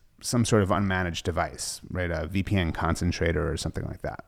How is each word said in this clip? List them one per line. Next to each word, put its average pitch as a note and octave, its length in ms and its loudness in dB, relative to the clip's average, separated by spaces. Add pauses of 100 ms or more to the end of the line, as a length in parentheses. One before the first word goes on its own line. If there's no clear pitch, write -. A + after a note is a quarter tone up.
(200)
some A#2+ 240 2
sort G#2+ 180 6
of F#2 60 2
unmanaged F#2 560 0
device, - 560 -2 (100)
right? F2 220 -2
A D#2+ 160 -2
V F#2 160 0
P G2+ 120 0
N E2+ 140 2
concentrator E2+ 800 0
or E2+ 60 -2
something - 300 -4
like - 160 -10
that. - 260 -8